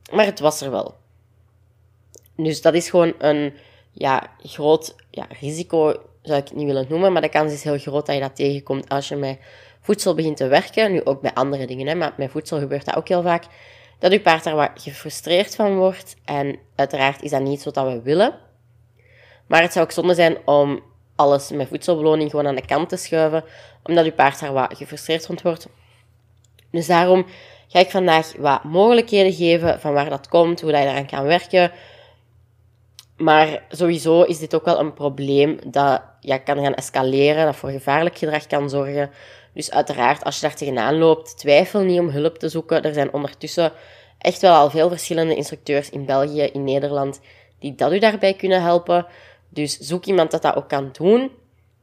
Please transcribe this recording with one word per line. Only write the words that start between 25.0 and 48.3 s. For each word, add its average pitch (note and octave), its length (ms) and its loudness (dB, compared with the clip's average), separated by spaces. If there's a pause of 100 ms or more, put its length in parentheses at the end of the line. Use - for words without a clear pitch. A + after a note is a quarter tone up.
rond E3+ 160 -10
wordt. E3 260 -4 (1040)
Dus E3 160 -4
daarom F3+ 380 6 (420)
ga F3+ 120 2
ik F#3 100 4
vandaag E3+ 480 2
wat C#3 260 0
mogelijkheden G3 720 2
geven E3+ 460 0
van D3 140 -4
waar C#3+ 160 0
dat C#3 180 -8
komt, E3+ 340 2
hoe D#3+ 100 -2
dat D3 80 2
je C#3 60 2
daaraan C#3 200 -4
kan C#3 180 -6
werken. F3 480 2 (1500)
Maar D#3 520 4
sowieso E3 520 2
is E3 180 2
dit D#3+ 160 -6
ook D#3 100 0
wel E3+ 140 2
een D3 140 -4
probleem C#3 720 0
dat, C#3 340 2 (180)
ja, C3+ 180 -4
kan C#3+ 260 -4
gaan C#3 120 0
escaleren, C#3 680 0
dat D3 100 0
voor C#3 140 -12
gevaarlijk C#3+ 480 -2
gedrag D3+ 300 -4
kan C#3+ 220 -4
zorgen. C#3+ 420 -4 (420)
Dus - 180 -12
uiteraard, C3 520 0
als C#3+ 120 -6
je - 60 -10
daar D3 140 -4
tegenaan C3+ 420 -2
loopt, D#3+ 400 2
twijfel F3 440 4
niet F3+ 180 2
om F3 100 0
hulp D3 280 -2
te E3 120 -6
zoeken. D#3+ 340 -2
Er D#3 100 -2
zijn C#3 200 -2
ondertussen D#3 580 -4 (460)
echt - 240 -2
wel F3+ 120 8
al D3 160 8
veel D#3+ 200 2
verschillende D#3+ 460 -2
instructeurs C#3+ 540 -4
in C#3 160 -10
België, C#3+ 360 0
in C#3 220 -2
Nederland, C#3 560 -4 (400)
die C#3+ 160 -12
dat C#3 160 0
u G3 80 0
daarbij G3+ 340 2